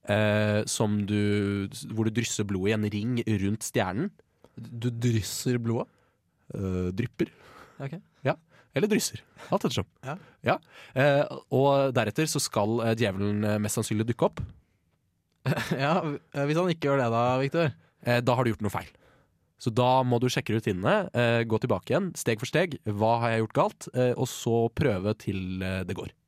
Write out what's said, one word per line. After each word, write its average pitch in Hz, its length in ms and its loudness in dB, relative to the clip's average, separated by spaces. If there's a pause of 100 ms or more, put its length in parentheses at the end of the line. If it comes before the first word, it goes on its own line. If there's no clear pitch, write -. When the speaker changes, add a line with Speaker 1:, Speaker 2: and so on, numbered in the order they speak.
Speaker 1:
eh, 107 580 2
som 104 400 0
du, 101 600 0 (200)
hvor 110 160 -2
du 110 60 2
drysser 113 340 -2
blod 98 240 -2
i 110 40 2
en 107 160 0
ring 107 280 -2 (100)
rundt 101 340 0
stjernen. 110 500 -2 (460)
Speaker 2:
Du 117 340 -6
drysser 117 680 0
blodet? 113 300 -2 (640)
Speaker 1:
Eh, 92 380 -2
drypper. 117 360 -4 (520)
Speaker 2:
Ok. 139 200 -10 (240)
Speaker 1:
Ja, 143 100 2 (400)
eller 190 140 2
drysser. - 320 0 (320)
Alt 196 120 0
ettersom. 123 200 0 (180)
Speaker 2:
Ja. 139 140 -8 (260)
Speaker 1:
Ja. - 140 2 (400)
Eh, 143 280 4 (280)
og 135 420 4
deretter 120 320 0
så 151 140 -2
skal, 110 400 0
eh, 113 140 2
djevelen, 104 500 0
eh, 104 140 0
mest 107 180 -2
sannsynlig 110 300 -2
dukke 120 180 0
opp. - 160 -2 (1040)
Speaker 2:
<laughs> 147 340 -2
Ja, 151 220 2 (320)
eh, 143 140 -2
hvis 151 120 0
han 180 140 2
ikke 160 180 -2
gjør 139 140 4
det 117 80 2
da, 117 100 2 (160)
Victor? 139 320 0 (320)
Speaker 1:
Eh, 120 180 2
da 123 140 2
har 127 100 2
du 117 80 4
gjort 104 100 -4
noe 101 120 -2
feil. - 140 -6 (720)
Så 120 140 -2
da 127 300 6
må 123 160 2
du 127 80 2
sjekke 123 260 -2
rutinene, 107 600 0
eh, 117 300 4
gå 110 140 0
tilbake 110 320 0
igjen, 175 240 0
steg 117 240 -2
for - 80 -6
steg. 160 380 0
Hva 110 360 2
har 117 100 0
jeg 113 120 0
gjort 110 160 -4
galt? 202 360 -2
Eh, 127 200 2
og 127 140 -2
så 117 420 0
prøve 107 480 0
til, 92 440 -4
eh, 92 220 -4
det 92 120 -6
går. - 140 -10 (180)